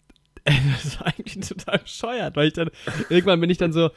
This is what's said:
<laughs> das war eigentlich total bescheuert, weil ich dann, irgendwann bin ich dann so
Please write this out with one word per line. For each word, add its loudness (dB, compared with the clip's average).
<laughs> -20
das 2
war -6
eigentlich -8
total -4
bescheuert, -6
weil 4
ich 0
dann, -4
irgendwann 4
bin 2
ich 2
dann 0
so 4